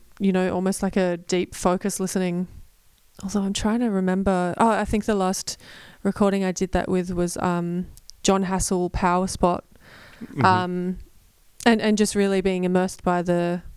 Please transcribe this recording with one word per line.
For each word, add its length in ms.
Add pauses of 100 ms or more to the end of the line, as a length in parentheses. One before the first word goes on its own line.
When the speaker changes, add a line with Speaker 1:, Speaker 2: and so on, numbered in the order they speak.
(200)
Speaker 1:
you 120
know, 220
almost 280
like 160
a 200
deep 360
focus 460
listening. 480 (760)
Although 200
I'm 120
trying 280
to 80
remember. 680
Oh, 120
I 160
think 200
the 100
last 420 (460)
recording 400
I 80
did 200
that 180
with 220
was, 260
um, 500 (360)
John 220
Hassell, 460
Power 360
Spot. 360 (600)
Speaker 2:
Mm-hmm. 220
Speaker 1:
Um, 520 (680)
and, 160
and 160
just 180
really 260
being 220
immersed 400
by 180
the 400 (160)